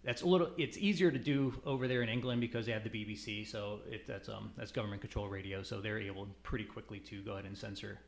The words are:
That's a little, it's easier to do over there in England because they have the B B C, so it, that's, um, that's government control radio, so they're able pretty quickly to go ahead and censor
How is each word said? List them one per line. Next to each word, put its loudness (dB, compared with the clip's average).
That's 0
a 4
little, 8
it's 0
easier 6
to 0
do 4
over 2
there 4
in 2
England 2
because 0
they 0
have -2
the -2
B -4
B -4
C, -4
so -4
it, -8
that's, -6
um, -6
that's -6
government -2
control -4
radio, -4
so -4
they're -2
able -6
pretty -2
quickly -10
to -10
go -6
ahead -6
and -8
censor -8